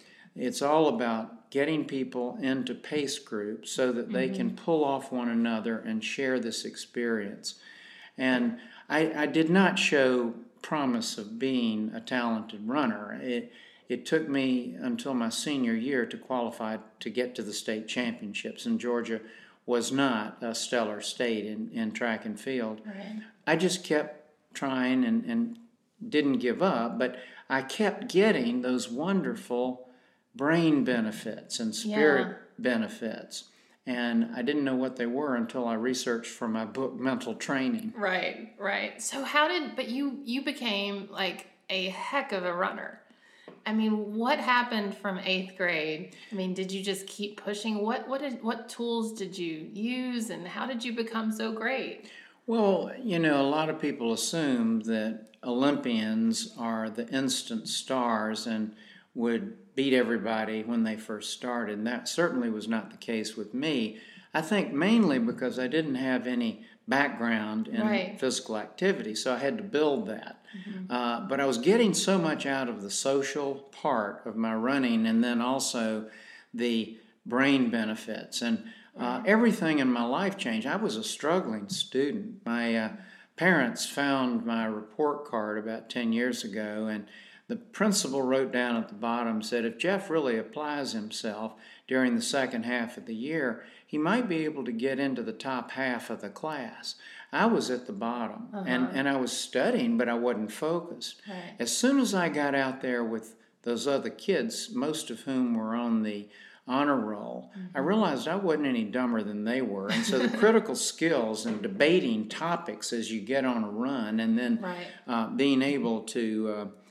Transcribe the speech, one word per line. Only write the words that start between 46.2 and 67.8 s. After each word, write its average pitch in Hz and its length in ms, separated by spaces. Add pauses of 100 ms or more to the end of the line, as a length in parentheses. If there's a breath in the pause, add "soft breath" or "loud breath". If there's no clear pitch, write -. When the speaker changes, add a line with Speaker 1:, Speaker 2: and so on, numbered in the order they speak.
Speaker 2:
I 226 40
mean, 185 200
did 190 180
you 190 100
just 190 240
keep - 360
pushing? 208 420
What, 254 240
what 269 120
did, 262 220
what 226 260
tools 233 440
did 185 260
you 160 340
use, 240 580
and 175 180
how 185 180
did 247 180
you 233 100
become 226 380
so 220 200
great? 233 580 (360 loud breath)
Speaker 1:
Well, 202 440 (120)
you 196 160
know, 151 220
a 139 80
lot 156 220
of 156 100
people 123 320
assume 117 680
that 110 460 (180)
Olympians 113 1120
are 113 320
the 117 180
instant 127 600
stars 113 800
and 107 280 (400 loud breath)
would 113 420 (180)
beat 135 200
everybody 110 680
when 117 200
they 110 140
first 107 360
started, 117 460
and 107 80
that 123 220
certainly 127 420
was 107 180
not 110 220
the - 60
case 110 400
with 104 180
me. 127 440 (360 loud breath)
I 156 60
think 160 320
mainly 175 460
because 120 400
I 127 80
didn't 147 300
have 127 300
any 120 380 (240 loud breath)
background 110 800
in 117 120